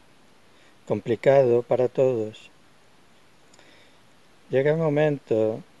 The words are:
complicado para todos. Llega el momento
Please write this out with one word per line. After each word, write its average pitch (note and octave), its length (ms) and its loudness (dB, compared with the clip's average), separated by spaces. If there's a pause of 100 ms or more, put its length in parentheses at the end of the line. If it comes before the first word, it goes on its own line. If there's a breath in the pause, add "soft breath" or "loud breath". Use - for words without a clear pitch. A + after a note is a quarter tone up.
(880 soft breath)
complicado B2 760 2
para B2 260 -2
todos. A#2 640 -4 (2000 soft breath)
Llega C3+ 220 0
el D#3 60 -2
momento C#3+ 840 -2 (200)